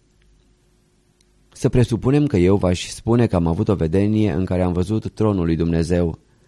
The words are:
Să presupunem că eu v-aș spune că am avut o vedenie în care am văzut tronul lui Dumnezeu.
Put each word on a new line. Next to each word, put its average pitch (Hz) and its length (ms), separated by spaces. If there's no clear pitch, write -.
Să - 160
presupunem 123 580
că 117 100
eu 90 180
v-aș 90 320
spune 117 380
că 101 100
am 85 120
avut 87 200
o 104 80
vedenie 98 560
în 87 140
care 90 160
am 90 120
văzut 95 400
tronul 101 320
lui 82 100
Dumnezeu. 85 640